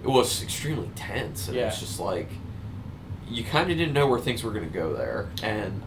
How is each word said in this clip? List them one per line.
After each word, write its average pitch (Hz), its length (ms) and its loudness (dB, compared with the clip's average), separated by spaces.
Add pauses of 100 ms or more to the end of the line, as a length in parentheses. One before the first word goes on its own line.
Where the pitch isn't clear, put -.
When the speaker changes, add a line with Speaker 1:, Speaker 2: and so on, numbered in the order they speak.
Speaker 1:
It - 40 2
was 127 340 6
extremely - 520 -2
tense, - 540 -4
and 127 100 -2
it 120 80 4
was 104 80 0
Speaker 2:
Yeah. - 60 -4
Speaker 1:
just - 200 -6
like, 87 280 0 (1000)
you 117 120 -2
kinda 165 320 2
didn't 160 180 2
know 143 140 8
where 123 140 6
things 117 220 0
were 110 100 -2
gonna 104 140 -2
go 80 280 0
there, 60 340 -2 (140)
and 101 440 -2